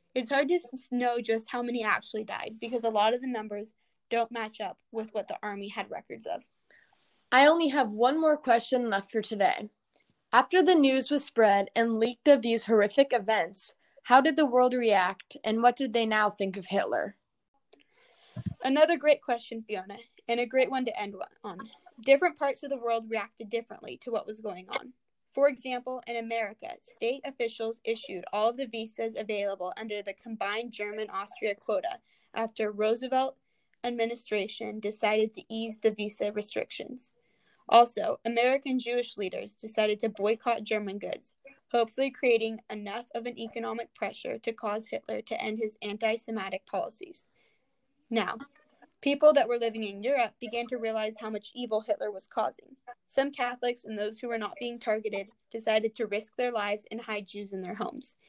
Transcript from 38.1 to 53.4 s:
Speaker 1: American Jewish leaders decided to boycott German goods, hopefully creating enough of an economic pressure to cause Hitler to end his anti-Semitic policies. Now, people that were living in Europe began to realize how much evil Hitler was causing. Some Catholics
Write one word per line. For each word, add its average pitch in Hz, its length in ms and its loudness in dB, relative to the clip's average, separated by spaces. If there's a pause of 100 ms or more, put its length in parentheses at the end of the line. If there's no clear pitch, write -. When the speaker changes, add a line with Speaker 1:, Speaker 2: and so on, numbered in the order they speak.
Speaker 1:
American 254 540 0
Jewish 240 380 -4
leaders 196 360 -6
decided 214 480 -2
to 226 80 0
boycott 220 560 -2
German 208 340 -4
goods, - 360 -10 (360)
hopefully 240 400 0
creating 226 480 0 (120)
enough 214 440 -10
of 233 120 -6
an 240 120 -8
economic 226 560 -8
pressure - 440 -6
to 233 140 -6
cause 220 340 -6
Hitler 220 340 -8
to - 200 -8
end 214 180 -6
his 214 240 -4
anti-Semitic 214 840 -4
policies. - 600 -8 (800)
Now, 226 280 -2 (680)
people 285 320 6
that 254 140 6
were 240 100 0
living 226 260 -2
in 202 180 -8
Europe 247 380 0
began 233 280 -4
to 247 100 -4
realize 220 420 -4
how - 100 -8
much - 240 -8
evil 220 260 -2
Hitler 214 300 -2
was 196 160 -14
causing. - 500 -6 (300)
Some 277 240 0
Catholics 247 540 -4